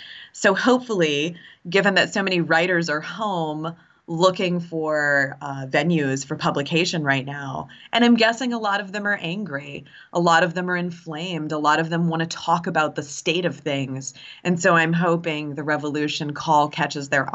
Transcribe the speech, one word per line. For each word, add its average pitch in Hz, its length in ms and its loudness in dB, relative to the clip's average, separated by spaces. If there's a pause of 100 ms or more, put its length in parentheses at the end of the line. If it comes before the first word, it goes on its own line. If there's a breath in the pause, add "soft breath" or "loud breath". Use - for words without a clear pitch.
(320 loud breath)
So 196 220 2
hopefully, 175 840 2 (320 loud breath)
given 190 260 4
that - 180 2
so 202 100 0
many 185 180 2
writers 165 480 2
are 151 120 -2
home 165 720 -4 (360 soft breath)
looking 175 480 2
for, 147 840 0
uh, 139 260 -6
venues 143 560 0
for 156 100 -8
publication 156 720 0
right 135 220 0
now, 143 420 -10 (240 loud breath)
and 240 140 6
I'm 240 80 8
guessing 233 400 2
a 233 40 -4
lot 208 220 0
of 190 120 -10
them 208 140 -6
are 202 140 0
angry, 147 640 -8 (300 loud breath)
a - 40 2
lot 170 240 6
of 170 120 0
them 180 160 -2
are 180 60 0
inflamed, 170 760 -6
a 156 60 -2
lot 151 200 4
of 160 120 -2
them 170 180 0
wanna 165 160 0
talk 170 420 -2
about 156 280 0
the 151 80 -4
state 170 420 -4
of 143 120 -2
things. 135 580 -6 (300 loud breath)
And 175 140 2
so 175 180 4
I'm 165 180 4
hoping 165 600 0
the 156 60 -8
Revolution 151 720 -2
call 147 360 2
catches 143 420 -4
their 139 240 0